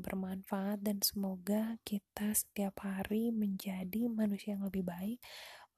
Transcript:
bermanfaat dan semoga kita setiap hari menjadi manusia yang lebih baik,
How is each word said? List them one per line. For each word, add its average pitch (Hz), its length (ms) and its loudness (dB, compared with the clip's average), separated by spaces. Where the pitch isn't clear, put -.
bermanfaat 190 840 0
dan 208 160 2
semoga 202 880 2
kita 208 480 0
setiap - 480 -2
hari 208 480 0
menjadi 202 800 0
manusia 208 480 0
yang 196 80 0
lebih 190 160 0
baik, 180 400 -4